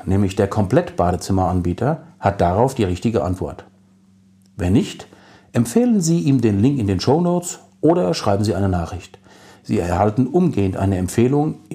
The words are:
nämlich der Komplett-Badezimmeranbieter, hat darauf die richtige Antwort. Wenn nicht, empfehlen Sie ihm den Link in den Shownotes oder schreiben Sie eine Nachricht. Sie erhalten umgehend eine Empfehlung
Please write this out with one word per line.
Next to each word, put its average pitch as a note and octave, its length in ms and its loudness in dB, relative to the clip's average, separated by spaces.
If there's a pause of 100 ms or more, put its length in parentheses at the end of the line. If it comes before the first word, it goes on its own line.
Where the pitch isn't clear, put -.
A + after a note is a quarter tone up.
nämlich G2 320 0
der G2 120 2
Komplett-Badezimmeranbieter, F#2 1500 0 (160)
hat G2 240 0
darauf G#2+ 320 2
die A2 100 -2
richtige F#2 380 -2
Antwort. F2+ 420 -6 (960)
Wenn F2+ 160 0
nicht, - 320 -2 (460)
empfehlen G#3+ 500 2
Sie E3+ 180 2
ihm C3+ 220 2
den G2+ 180 2
Link C#3 180 2
in G#2 80 -2
den F#2+ 140 0
Shownotes F3 600 0 (200)
oder F3 320 2
schreiben G#2 320 0
Sie G#2+ 100 0
eine G2 140 0
Nachricht. F2 500 -6 (440)
Sie A2+ 160 -2
erhalten G2 480 0
umgehend G2+ 500 0
eine F#2+ 220 0
Empfehlung C3 640 0 (140)